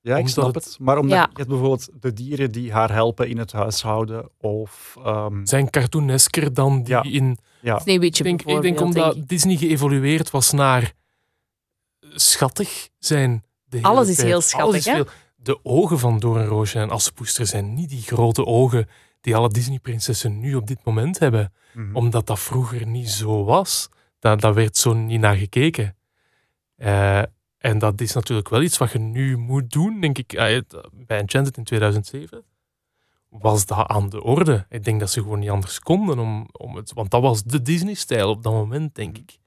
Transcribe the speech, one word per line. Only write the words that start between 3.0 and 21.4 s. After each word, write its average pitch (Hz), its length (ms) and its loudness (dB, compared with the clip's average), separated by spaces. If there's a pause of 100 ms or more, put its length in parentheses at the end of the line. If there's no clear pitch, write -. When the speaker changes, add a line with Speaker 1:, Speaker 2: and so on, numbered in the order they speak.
Speaker 1:
in 117 100 -4
het 110 140 -8
huishouden, 110 760 -4 (100)
of, 107 680 -8
ehm, 107 420 -4
Speaker 2:
Zijn 135 240 2
cartoonesker 139 840 0
dan 135 280 2
die 120 120 -2
Speaker 1:
Ja. 120 80 4
Speaker 2:
in 131 360 0 (220)
Speaker 1:
Ja. 113 180 0
Speaker 3:
Sneeuwwitje 175 460 2
Speaker 2:
Ik 180 40 0
denk, 175 120 0
ik - 60 -12
denk 151 160 0
Speaker 3:
bijvoorbeeld, 175 340 2
Speaker 2:
omdat 160 160 4
Speaker 3:
denk 156 120 -6
ik. 131 40 -16
Speaker 2:
Disney 180 280 2
geëvolueerd 147 720 2
was 135 220 2
naar 131 400 4 (1080)
schattig - 880 -2 (100)
zijn 131 460 0 (200)
de 123 120 -10
hele 117 120 2
Speaker 3:
Alles 233 200 6
is 180 60 2
Speaker 2:
tijd. 127 120 2
Speaker 3:
heel 175 100 4
Speaker 2:
Alles 170 140 2
Speaker 3:
schattig, 196 260 2
Speaker 2:
is 160 80 0
Speaker 3:
hè? 233 100 0
Speaker 2:
veel. 147 120 0 (300)
De - 280 -6
ogen 160 340 2
van 120 200 2
Doornroosje 110 600 0
en 107 120 -2
Assepoester - 560 -4
zijn 104 280 -4
niet 160 140 -6
die 131 140 -10
grote 117 420 2
ogen 117 440 2 (320)
die 113 160 0
alle 117 120 4
Disney-prinsessen 117 920 -4
nu 135 140 -4
op 117 120 -4
dit 123 180 -8
moment 120 340 -2
hebben. 110 340 2 (220)